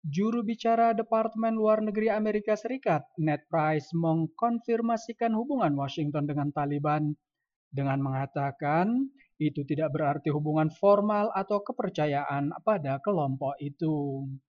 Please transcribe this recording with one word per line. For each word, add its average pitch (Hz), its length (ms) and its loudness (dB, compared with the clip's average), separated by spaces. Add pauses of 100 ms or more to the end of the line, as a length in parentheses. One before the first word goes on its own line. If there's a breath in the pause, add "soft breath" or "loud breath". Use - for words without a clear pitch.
Juru 208 360 0
bicara 226 560 2
Departemen 220 560 0
Luar 214 320 4
Negeri 214 240 0
Amerika 214 480 0
Serikat, 226 480 -2 (160)
Ned 151 240 0
Price, 156 480 0
mengkonfirmasikan 226 1400 0
hubungan 233 400 0
Washington 147 480 -2
dengan 147 240 -2
Taliban 147 640 0 (560)
dengan 139 320 0
mengatakan 143 1040 0 (320 soft breath)
itu 151 320 0
tidak 151 240 -2
berarti 151 400 0
hubungan 156 400 0
formal 208 640 4
atau 202 240 -2
kepercayaan 143 920 -2 (140)
pada 139 400 0
kelompok 143 560 0
itu. 143 640 -2 (240)